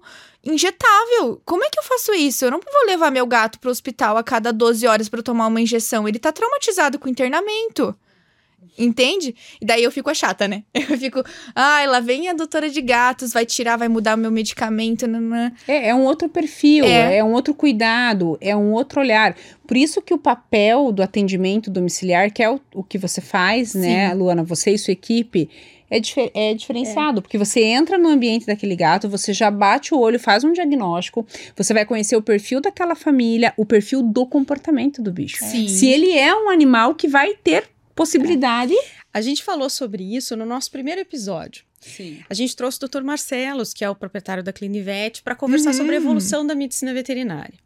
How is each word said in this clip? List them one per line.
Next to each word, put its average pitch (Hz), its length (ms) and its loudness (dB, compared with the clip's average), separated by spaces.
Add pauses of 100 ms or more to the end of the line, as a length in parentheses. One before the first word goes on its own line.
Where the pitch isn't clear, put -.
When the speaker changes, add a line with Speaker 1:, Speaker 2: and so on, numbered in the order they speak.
(440)
Speaker 1:
injetável. 392 1000 2
Como 359 180 -2
é 587 80 -2
que - 80 -6
eu 605 60 -4
faço 480 280 -2
isso? 285 320 0
Eu 247 60 2
não 294 100 -2
vou 554 240 2
levar 339 280 2
meu 254 160 0
gato 226 320 0
pro 247 100 -4
hospital 233 460 -2
a 226 80 0
cada 233 280 -2
doze 233 360 2
horas 220 200 2
pra 233 120 -6
eu 233 40 -12
tomar 233 220 0
uma 226 140 0
injeção. 226 480 -2
Ele 214 100 -4
tá 311 140 -2
traumatizado 370 680 0
com 269 100 -8
internamento." 302 880 -2 (840)
Entende? 247 580 0 (240)
E - 60 -10
daí 233 180 2
eu 233 80 2
fico 277 180 -6
a 311 40 -4
chata, 202 340 -2
né? 208 200 -8
<laughs> - 60 -20
Eu 277 240 -2
fico, 262 240 -4 (320)
"Ai, 285 320 2
lá 254 140 2
vem 262 280 -2
a 359 40 -2
doutora 311 380 -2
de 285 100 -4
gatos, 247 520 0
vai 233 140 0
tirar, 233 300 -2
vai 233 120 -2
mudar 220 280 0
o 226 40 -2
meu 226 120 -2
medicamento, 226 720 -2
nanã." 233 460 -4 (160)
Speaker 2:
É, 262 220 0
é 240 40 2
um 262 80 4
outro 311 260 0
perfil, 302 560 4
Speaker 1:
É. 226 340 6
Speaker 2:
é 220 60 4
um 220 100 2
outro 277 200 0
cuidado, 226 840 2
é 202 160 0
um 208 160 2
outro 277 280 0
olhar. 220 360 4 (300)
Por 233 100 0
isso 311 260 2
que - 120 -2
o 311 40 0
papel 240 760 2
do 190 100 0
atendimento 190 680 0
domiciliar, 185 600 0
que 240 100 -2
é 220 80 4
o, 277 80 -2 (160)
o 190 80 -8
que - 160 -10
você 180 220 -6
faz, 214 540 0
né, 185 360 2
Speaker 1:
Sim. 190 60 -2
Speaker 2:
Luana, 180 260 0
você 170 300 0
e 208 60 2
sua 202 140 -2
equipe, 220 560 -2 (420)
é 226 100 0
difer-, 233 340 -2
é 214 200 0
diferenciado, 240 640 -4
Speaker 3:
É. 190 40 -2
Speaker 2:
porque - 160 -6
você 202 240 2
entra 285 360 2
no 330 100 6
ambiente 233 380 2
daquele 208 280 -2
gato, 175 360 2
você 202 240 -4
já 214 180 2
bate 208 420 2
o 294 60 2
olho, 226 180 4
faz 226 240 2
um 311 100 4
diagnóstico, 233 720 -2 (300)
você - 200 -2
vai 214 100 4
conhecer 220 320 0
o 214 60 2
perfil 214 400 0
daquela 349 340 -2
família, 233 640 2
o 220 80 0
perfil 233 360 2
do 240 240 0
comportamento 277 760 -2
do 196 100 -4
bicho. - 320 -8
Speaker 1:
Sim. 220 240 -2
Speaker 2:
Se 196 180 4
ele 311 260 4
é 302 220 4
um 440 140 0
animal 277 460 4
que 330 120 -2
vai 285 280 2
ter 349 340 0 (260)
possibilidade. 269 800 2 (380)
Speaker 3:
A 214 80 -4
gente 277 240 -4
falou 285 260 -4
sobre 208 460 -8
isso 247 200 -6
no 220 80 -8
nosso 247 260 -8
primeiro 302 300 -8
episódio. 202 640 -10 (160)
Speaker 2:
Sim. 160 400 -18 (100)
Speaker 3:
A 196 40 -8
gente 247 220 -4
trouxe 254 220 -8
o - 20 -18
doutor 269 240 -8
Marcelos, 269 680 -6
que 214 100 -8
é 202 60 -4
o 196 40 -8
proprietário 190 480 -10
da 190 120 -8
Clinivete, 202 680 -8
pra 247 120 -8
conversar 285 360 0
Speaker 1:
Uhum. 262 60 0
Speaker 3:
sobre 302 180 -2
a 349 40 0
evolução 247 480 -2
da 311 80 -4
medicina 262 400 -6
veterinária. 254 600 -8 (120)